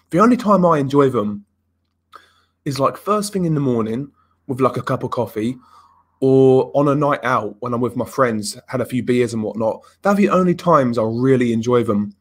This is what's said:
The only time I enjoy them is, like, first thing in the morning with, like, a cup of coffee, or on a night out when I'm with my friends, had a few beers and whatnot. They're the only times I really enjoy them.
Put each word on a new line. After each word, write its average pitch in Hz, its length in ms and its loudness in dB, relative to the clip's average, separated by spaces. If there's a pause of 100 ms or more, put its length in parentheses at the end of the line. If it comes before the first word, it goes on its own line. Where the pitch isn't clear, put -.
The 165 100 0
only 240 180 4
time 190 280 2
I 160 140 2
enjoy 139 300 2
them 104 360 -4 (1200)
is, 135 140 -8
like, 135 180 0
first 208 360 -4
thing 185 120 -2
in 160 80 0
the 147 60 0
morning 120 520 -2 (360)
with, 131 140 -4
like, 127 160 0
a 120 40 -6
cup 127 220 -4
of 123 80 -8
coffee, 117 460 -6 (640)
or 131 540 4
on 143 140 2
a 143 80 2
night 147 280 -2
out 113 360 -2
when 123 140 -6
I'm 120 80 -4
with 120 140 -4
my 117 100 -4
friends, 110 520 -2 (100)
had 127 140 -6
a 110 40 -4
few 123 180 -6
beers 120 320 0
and 110 80 -4
whatnot. 110 380 -6 (200)
They're 202 140 2
the 202 140 2
only 175 260 2
times 135 420 2
I 113 60 0
really 123 500 2
enjoy 117 300 0
them. 104 380 -2